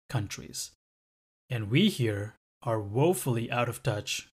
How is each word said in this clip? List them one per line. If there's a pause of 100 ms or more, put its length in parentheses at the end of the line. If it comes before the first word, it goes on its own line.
(100)
countries. (760)
And
we
here (280)
are
woefully
out
of
touch